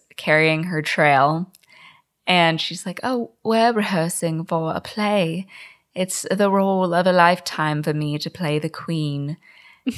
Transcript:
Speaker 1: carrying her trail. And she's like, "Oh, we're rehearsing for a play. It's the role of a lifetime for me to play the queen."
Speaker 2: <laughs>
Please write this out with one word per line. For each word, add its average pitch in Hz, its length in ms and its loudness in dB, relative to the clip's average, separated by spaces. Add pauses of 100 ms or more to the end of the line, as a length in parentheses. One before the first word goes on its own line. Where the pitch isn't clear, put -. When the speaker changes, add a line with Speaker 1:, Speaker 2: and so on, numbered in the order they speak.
(160)
Speaker 1:
carrying 156 500 2
her 165 160 -4
trail. 151 680 2 (760)
And 165 360 4
she's - 240 -8
like, 180 180 -10
"Oh, 240 280 -4 (120)
we're 226 300 2
rehearsing 170 720 -2
for 160 280 -2
a - 60 -4
play. 190 680 -2 (480)
It's 185 380 -6
the 202 180 2
role 190 440 2
of 180 140 2
a 185 40 2
lifetime 170 720 2
for 156 100 -2
me 151 260 -4
to 165 100 -8
play 151 300 -4
the 156 100 -6
queen." 151 640 -6 (500)
Speaker 2:
<laughs> 262 120 -2